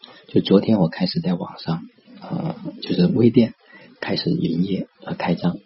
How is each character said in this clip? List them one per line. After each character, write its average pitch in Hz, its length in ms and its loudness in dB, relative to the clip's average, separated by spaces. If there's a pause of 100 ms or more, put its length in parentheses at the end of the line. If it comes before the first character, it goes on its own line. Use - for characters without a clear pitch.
(280)
就 98 120 0
昨 98 200 4
天 110 180 2
我 85 100 2
开 - 180 -4
始 87 140 -6
在 90 140 -2
网 - 240 -10
上， 82 240 -6 (400)
呃， - 340 -4 (260)
就 - 120 -4
是 175 120 6
微 117 240 6
店 113 240 4 (460)
开 196 160 -4
始 - 140 -4
营 - 340 -2
业 196 320 -4
和 - 180 -12
开 180 200 -2
张 - 320 -2